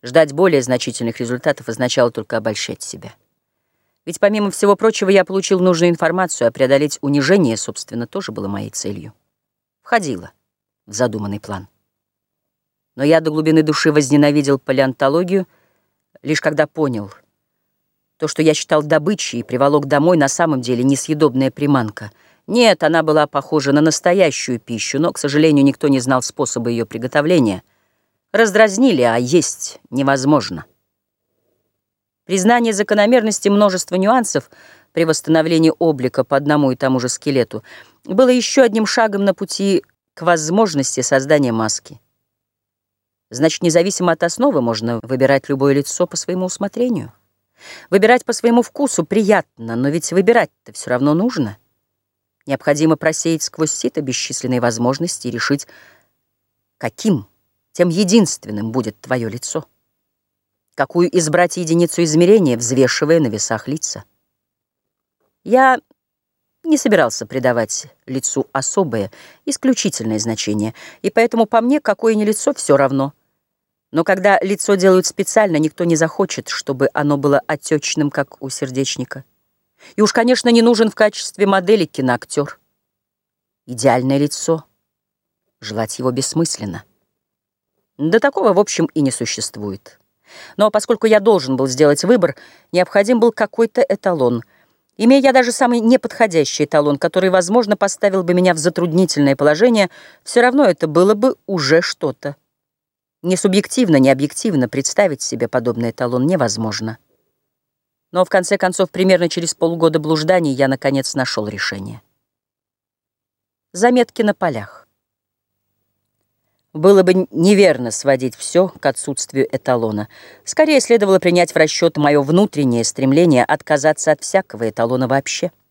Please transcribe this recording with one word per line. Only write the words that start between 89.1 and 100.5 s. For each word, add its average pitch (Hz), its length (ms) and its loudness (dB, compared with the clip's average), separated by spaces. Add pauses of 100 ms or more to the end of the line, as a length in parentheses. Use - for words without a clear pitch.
существует. - 880 -10 (560)
Но 208 140 2
поскольку 214 360 -2
я 214 140 6
должен 165 360 2
был 135 100 0
сделать 139 380 2
выбор, 185 300 2 (380)
необходим 202 480 2
был 233 100 4
какой-то 226 520 -2
эталон. 135 600 -2 (540)
Имея 247 260 6
я 262 100 4
даже 247 200 4
самый 240 280 0
неподходящий 214 840 0
эталон, 147 340 2
который, 185 320 0
возможно, 202 460 0
поставил 196 460 -2
бы 175 120 0
меня 180 200 4
в 160 40 -4
затруднительное 156 800 0
положение, 190 540 2 (320)
всё - 180 0
равно 254 240 4